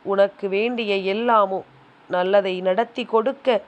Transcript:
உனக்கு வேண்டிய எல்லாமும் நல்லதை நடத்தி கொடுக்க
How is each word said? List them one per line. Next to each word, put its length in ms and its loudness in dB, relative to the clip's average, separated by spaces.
உனக்கு 440 0
வேண்டிய 480 -2
எல்லாமும் 640 0
நல்லதை 500 2
நடத்தி 440 -2
கொடுக்க 520 0